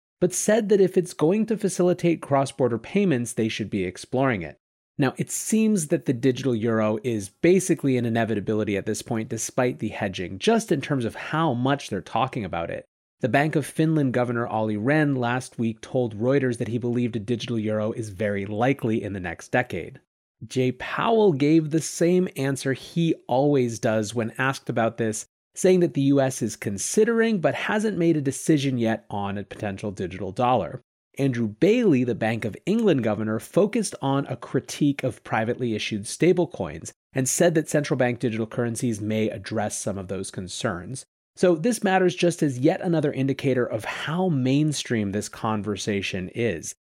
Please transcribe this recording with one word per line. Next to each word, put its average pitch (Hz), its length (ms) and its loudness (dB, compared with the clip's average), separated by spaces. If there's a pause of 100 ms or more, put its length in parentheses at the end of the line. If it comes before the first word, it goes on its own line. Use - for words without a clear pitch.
(200)
but 180 140 2
said 214 340 2
that 202 140 6
if 180 160 4
it's 175 160 0
going 196 320 2
to 226 100 -2
facilitate 175 680 0
cross-border 131 560 0
payments, 135 540 0
they 113 160 0
should 104 220 -4
be 98 160 -2
exploring 123 560 -2
it. 76 160 -12 (400)
Now, 131 200 2
it - 140 -6
seems 214 560 0
that 160 180 -2
the 147 80 0
digital 127 400 0
euro 110 500 0
is 110 260 -4
basically 165 680 2
an 120 80 0
inevitability 107 720 0
at 95 80 -4
this 107 160 -4
point, 113 280 -4
despite 123 500 -2
the 117 80 -4
hedging, 95 500 -6
just 220 340 2
in 156 80 2
terms 131 260 -2
of 104 100 -6
how 151 400 -2
much 131 340 0
they're 95 120 -4
talking 120 440 -2
about 85 240 -4
it. - 160 -8 (360)
The 131 80 0
Bank 143 260 2
of 143 100 0
Finland 156 480 2
Governor 120 340 0
Olli 110 280 0
Rehn 143 420 2
last 123 400 -2
week 113 240 -2
told 120 380 -2
Reuters 127 380 2
that 117 100 -4
he 113 100 -2
believed 120 380 0
a 120 40 -4
digital 117 380 -4
euro 107 360 -2
is 110 160 -8
very 101 360 -2
likely 110 560 0
in 101 120 -6
the 101 60 -6
next 85 320 -10
decade. 123 500 -4 (440)
Jay 127 280 0
Powell 208 600 2
gave 151 380 4
the 160 100 2
same 180 540 2
answer 135 380 -2
he 165 420 0 (120)
always 127 520 2
does 110 340 0
when 113 240 -2
asked 131 320 -2
about 113 280 0
this, 110 280 -4 (300)
saying 185 240 4
that 170 160 2
the 139 60 2
U 139 200 4
S 131 220 -2
is 107 120 -4
considering 220 840 0
but 147 160 0
hasn't 208 420 -2
made 165 200 4
a 151 40 0
decision 139 560 0
yet 113 320 0
on 101 280 -4
a 101 60 -6
potential 98 460 -6
digital 92 420 -6
dollar. 120 500 0 (380)
Andrew 120 300 0
Bailey, 170 560 4
the 120 100 0
Bank 113 300 -2
of 98 100 -6 (100)
England 185 380 2
governor, 107 340 0
focused 208 640 0
on 139 260 0
a 135 100 -8
critique - 680 -2
of 127 220 -4
privately 117 500 -2
issued 104 280 -4
stablecoins 139 880 0 (180)
and 131 160 -2
said 170 260 4
that 156 140 2
central 147 300 0
bank 123 220 0
digital 110 280 -2
currencies 117 540 -2
may 107 280 0
address 104 480 -4
some 98 200 -4
of 95 100 -8
those 95 240 -6
concerns. 95 720 -6 (320)
So 180 200 4
this 220 280 0
matters 185 320 4
just 175 260 0
as 139 180 0
yet 160 200 2
another 160 320 0
indicator 131 540 0
of 107 180 -4
how 175 460 -2
mainstream 135 840 0
this 101 160 -4
conversation 101 1080 -4
is. 104 500 -4